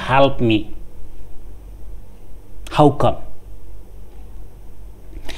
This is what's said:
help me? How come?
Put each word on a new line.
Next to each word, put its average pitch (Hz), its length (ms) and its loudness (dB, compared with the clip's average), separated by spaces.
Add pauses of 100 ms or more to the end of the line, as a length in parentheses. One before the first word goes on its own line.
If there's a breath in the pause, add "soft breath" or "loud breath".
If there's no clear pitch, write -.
(100)
help 135 320 6
me? 110 160 6 (2250)
How 147 100 10 (100)
come? - 140 6 (2250 loud breath)